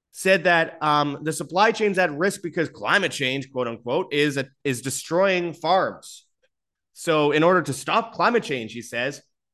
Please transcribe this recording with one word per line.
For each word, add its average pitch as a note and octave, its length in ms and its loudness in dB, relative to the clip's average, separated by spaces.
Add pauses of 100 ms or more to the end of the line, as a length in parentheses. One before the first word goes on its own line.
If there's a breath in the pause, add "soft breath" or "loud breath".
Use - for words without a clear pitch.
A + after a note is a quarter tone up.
(100)
said F#3+ 340 2
that, E3 380 2
um, D3 400 2
the D#3 100 -4
supply F3 380 0
chain's G#3+ 280 0
at F3+ 140 2
risk F#3+ 300 -2
because D#3+ 260 -2
climate C#3+ 440 0
change, C3 400 -4
quote B2 160 -2
unquote, B2 440 -4
is C#3+ 240 2
a, C3+ 100 -2 (180)
is B2 180 -2
destroying F3 680 -2
farms. D#3 760 -2 (680)
So D3+ 380 0
in D#3 120 4
order F3 200 6
to C#3+ 100 -4
stop G#3+ 420 -2
climate A3 280 2
change, A2+ 300 -6
he A#2 100 -12
says, B2+ 400 -6 (300)